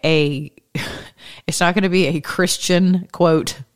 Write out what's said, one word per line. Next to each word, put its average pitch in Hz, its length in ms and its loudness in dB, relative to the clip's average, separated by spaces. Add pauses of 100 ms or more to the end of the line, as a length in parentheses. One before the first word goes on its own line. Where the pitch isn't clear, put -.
a, 147 480 0 (200)
<laughs> - 720 -12
it's - 120 -4
not 180 160 2
gonna 196 140 0
be 180 180 2
a 151 140 -2
Christian, 180 920 0
quote, 160 480 0 (160)